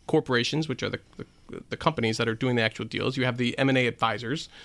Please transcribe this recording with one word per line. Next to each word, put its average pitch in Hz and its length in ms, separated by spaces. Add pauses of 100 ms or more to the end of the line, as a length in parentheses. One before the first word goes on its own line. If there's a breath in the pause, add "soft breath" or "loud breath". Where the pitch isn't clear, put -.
corporations, 147 600
which 131 160
are 104 60
the, 110 100 (180)
the, - 80 (440)
the - 80
companies 117 400
that 117 100
are 110 80
doing 123 220
the 117 60
actual 110 220
deals. 120 300
You 131 80
have 123 140
the 120 200
M 135 120
and 131 80
A 123 100
advisors, 117 640 (160 loud breath)